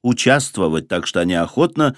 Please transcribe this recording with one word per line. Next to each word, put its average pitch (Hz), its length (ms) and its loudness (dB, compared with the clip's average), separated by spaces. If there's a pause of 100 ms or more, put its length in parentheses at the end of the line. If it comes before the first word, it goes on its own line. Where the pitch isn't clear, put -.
участвовать, 117 880 0
так 87 180 -4
что - 140 -2
они 90 140 0
охотно 143 640 0